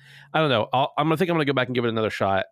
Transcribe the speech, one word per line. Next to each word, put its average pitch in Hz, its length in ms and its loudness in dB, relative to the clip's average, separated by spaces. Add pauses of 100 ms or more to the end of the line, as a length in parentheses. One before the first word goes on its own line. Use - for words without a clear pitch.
(340)
I 160 60 0
don't 156 100 2
know. 113 220 0
I'll, 135 260 0
I'm 151 100 0
gonna 160 100 2
think 170 120 0
I'm 170 60 0
gonna 156 80 2
go 143 80 -2
back 127 160 0
and 127 80 -4
give 120 80 0
it 117 60 0
another 110 200 0
shot 98 420 0